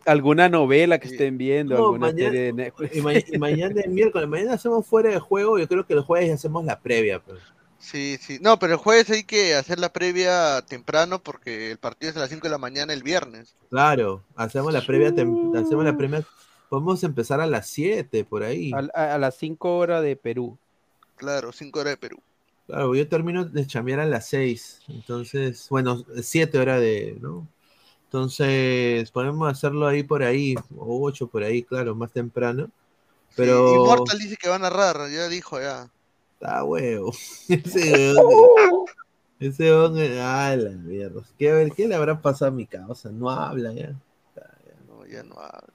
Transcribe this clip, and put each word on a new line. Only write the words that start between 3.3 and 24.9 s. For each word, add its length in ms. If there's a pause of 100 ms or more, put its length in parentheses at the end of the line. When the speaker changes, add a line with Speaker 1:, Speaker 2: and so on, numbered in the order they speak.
Speaker 3:
mañana 420
es 80
miércoles, 380
mañana 260
hacemos 320
fuera 240
de 100
juego, 380
yo 100
creo 180
que 80
el 80
jueves 260
ya 80
hacemos 300
la 140
previa, 400
pues. 200 (400)
Speaker 2:
Sí, 420
sí. 200
No, 180
pero 140
el 60
jueves 300
hay 140
que 320
hacer 240
la 120
previa 680
temprano 640
porque 480
el 80
partido 320
es 60
a 20
las 100
cinco 140
de 80
la 80
mañana 340
el 80
viernes. 540 (160)
Speaker 3:
Claro, 500 (140)
hacemos 360
la 140
previa 300
tem-, 380
Speaker 1:
Sí. 40
Speaker 3:
hacemos 260
la 140
previa, 260 (460)
podemos 340
empezar 380
a 60
las 200
siete, 560
por 200
ahí. 300
Speaker 1:
A, 200
a, 220
a 20
las 180
cinco 420
horas 260
de 120
Perú. 440 (560)
Speaker 2:
Claro, 360
cinco 280
horas 140
de 40
Perú. 200 (500)
Speaker 3:
Claro, 260
yo 140
termino 380
de 200
chambear 340
a 60
las 240
seis, 580
entonces, 840